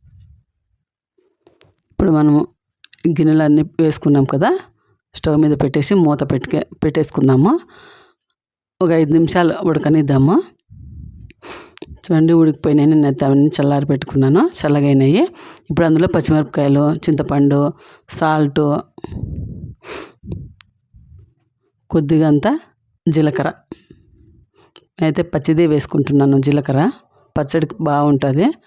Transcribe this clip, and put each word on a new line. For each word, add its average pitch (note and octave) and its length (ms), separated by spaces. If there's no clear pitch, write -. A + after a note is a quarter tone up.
ఇప్పుడు F#3+ 260
మనము D3+ 240
గిన్నెలన్నీ D#3 460
వేసుకున్నాం C#3+ 500
కదా, E3+ 160
స్టవ్ D3+ 240
మీద D3+ 180
పెట్టేసి C#3+ 320
మూత D3 160
పెట్టుకే-, D3 320
పెట్టేసుకుందాము. D3 680
ఒక E3+ 60
ఐదు D3+ 180
నిమిషాలు E3 380
ఉడకనిద్దాము. D3 640
చూడండి, D#3+ 340
ఉడికిపోయినాయి. D3+ 500
నేను D#3 180
అయితే C#3 180
అవన్నీ C#3 280
చల్లారి C#3+ 360
పెట్టుకున్నాను, C3+ 500
చల్లగైనాయి. C#3+ 640
ఇప్పుడు D#3+ 180
అందులో E3 280
పచ్చిమిరపకాయలు, D3 680
చింతపండు, C#3+ 540
సాల్ట్, D#3 420
కొద్దిగా D#3 380
అంతా D3 180
జీలకర్ర, D3+ 360
అయితే D#3 160
పచ్చిదే D#3 400
వేసుకుంటున్నాను. C#3 640
జీలకర్ర C#3+ 340
పచ్చడికి D3+ 380
బాగుంటుంది. C#3+ 580